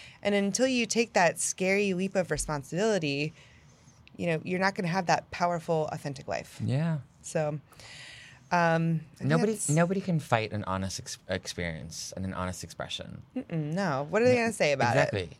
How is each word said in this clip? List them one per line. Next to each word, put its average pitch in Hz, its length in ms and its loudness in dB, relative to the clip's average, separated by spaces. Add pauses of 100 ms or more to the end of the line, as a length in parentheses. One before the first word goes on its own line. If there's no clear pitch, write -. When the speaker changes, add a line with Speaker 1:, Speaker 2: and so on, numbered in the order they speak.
(220)
Speaker 1:
And 202 120 2
until 202 320 2
you 247 200 2
take 226 260 0
that 170 260 4
scary 196 540 0
leap 190 240 -2
of 180 140 0
responsibility, 156 1040 0 (840)
you 185 120 -4
know, 160 140 0
you're 180 180 -2
not 190 140 2
gonna 185 140 -2
have 180 180 0
that - 240 2
powerful, 170 640 0
authentic 143 340 -8
life. - 380 -6
Speaker 2:
Yeah. 151 340 0 (220)
Speaker 1:
So, 151 400 -2 (920)
um, 165 480 4 (140)
I - 40 -20
think 131 120 0
Speaker 2:
Nobody, 185 220 4
Speaker 1:
that's 208 160 -2
Speaker 2:
nobody 175 320 4
can 175 200 0
fight 110 320 0
an 104 120 -4
honest 95 360 -4
ex-, - 180 -14 (100)
experience 82 880 -6
and 95 80 -6
an 95 100 -4
honest 90 280 -6
expression. - 600 -10 (140)
Speaker 1:
Mm-mm, 160 380 -4
no. 151 360 -2
What 208 120 2
are 240 40 6
they 254 100 6
Speaker 2:
No, 240 60 2
Speaker 1:
gonna 226 100 0
say 165 200 2
about 123 240 2
it? 139 40 6
Speaker 2:
exactly. 98 400 0